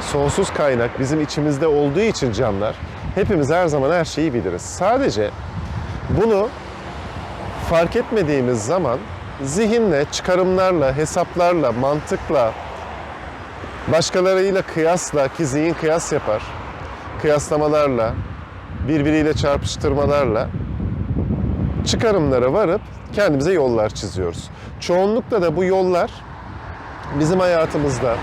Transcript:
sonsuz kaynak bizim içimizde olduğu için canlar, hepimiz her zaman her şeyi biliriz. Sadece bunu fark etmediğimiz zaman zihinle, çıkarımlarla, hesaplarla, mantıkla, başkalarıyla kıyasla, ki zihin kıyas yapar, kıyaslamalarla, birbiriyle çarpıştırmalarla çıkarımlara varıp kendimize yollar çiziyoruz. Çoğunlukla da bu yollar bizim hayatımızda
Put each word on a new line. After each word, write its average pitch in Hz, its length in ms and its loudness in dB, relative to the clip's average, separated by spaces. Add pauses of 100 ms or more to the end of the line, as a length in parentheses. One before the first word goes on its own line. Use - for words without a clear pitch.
(120)
sonsuz 143 380 2
kaynak 123 500 2
bizim 139 200 0
içimizde 147 460 0
olduğu 147 340 4
için 196 320 0
canlar, 104 420 0 (400)
hepimiz 180 360 2
her 175 160 4
zaman 143 240 2
her 170 140 2
şeyi 151 300 -2
biliriz. 90 280 -2
Sadece 190 680 0 (920)
bunu 214 260 2 (1200)
fark 170 260 4
etmediğimiz 143 680 2
zaman 143 340 0 (460)
zihinle, 196 680 2
çıkarımlarla, 180 840 2
hesaplarla, 170 760 2
mantıkla, 139 800 0 (1400)
başkalarıyla 185 680 2
kıyasla, 160 680 0
ki 156 180 -2
zihin 151 280 0
kıyas 160 380 0
yapar, 117 300 0 (800)
kıyaslamalarla, 147 920 2 (760)
birbiriyle 151 460 2
çarpıştırmalarla 143 1120 0 (1400)
çıkarımlara 147 680 2
varıp 196 280 2 (320)
kendimize 165 400 2
yollar 120 380 4
çiziyoruz. 90 600 -6 (300)
Çoğunlukla 196 640 2
da 160 140 2
bu 185 80 2
yollar 185 460 2 (1080)
bizim 165 220 2
hayatımızda 156 840 2